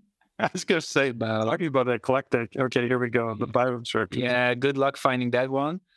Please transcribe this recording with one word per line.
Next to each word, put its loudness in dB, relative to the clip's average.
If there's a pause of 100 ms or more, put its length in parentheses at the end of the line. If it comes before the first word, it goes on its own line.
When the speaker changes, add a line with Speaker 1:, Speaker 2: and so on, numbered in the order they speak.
(200)
Speaker 1:
<laughs> -18
I 2
was -6
gonna 2
say, 0
Speaker 2:
About -2
Speaker 1:
talking 0
about 2
eclectic. 0
Okay, 2
here 2
we -2
go. 0
The -4
Five 2
Obstructions. -4
Speaker 2:
Yeah, 2
good -2
luck 0
finding 0
that 2
one. -2 (160)